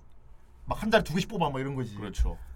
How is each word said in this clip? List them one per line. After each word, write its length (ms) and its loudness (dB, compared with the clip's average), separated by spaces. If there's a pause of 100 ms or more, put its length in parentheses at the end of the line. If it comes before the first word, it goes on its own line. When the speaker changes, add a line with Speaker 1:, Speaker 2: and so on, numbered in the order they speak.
(640)
Speaker 1:
막 160 -2
한 80 0
달에 140 8
두 100 -4
개씩 160 0
뽑아, 220 0
막 80 -2
이런 160 -2
거지. 200 -4
Speaker 2:
그렇죠. 420 0 (180)